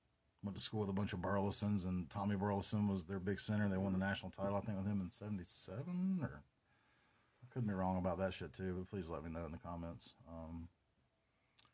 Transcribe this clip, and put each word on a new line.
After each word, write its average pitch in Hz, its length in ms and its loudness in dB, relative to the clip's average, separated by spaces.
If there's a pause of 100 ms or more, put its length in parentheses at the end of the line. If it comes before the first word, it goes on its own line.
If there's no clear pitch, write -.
(440)
went 101 140 -2
to - 60 0
school 107 180 0
with 98 80 2
a 98 40 0
bunch 98 200 2
of 95 60 -2
Burlesons, 98 640 2
and 90 240 0
Tommy 101 260 2
Burleson 101 520 2
was 95 180 2
their 98 140 -2
big 95 200 0
center. 104 300 4
They 95 80 4
won 95 160 4
the 92 60 4
national 95 320 0
title, 101 240 0
I 98 60 2
think, 101 160 -2
with 95 100 0
him 104 140 2
in 90 80 -2
seventy-seven, 151 1120 -2
or 73 200 -4 (1000)
I 123 100 -20
could 120 140 0
be 104 60 2
wrong 92 240 4
about 90 220 2
that 95 140 2
shit 82 200 -8
too, 92 240 -2
but 92 120 -6
please 90 200 -4
let 78 140 -4
me 82 80 -6
know 82 140 -4
in 76 60 -6
the 80 60 -8
comments. 85 560 -8 (140)
Um, 82 400 -8 (1080)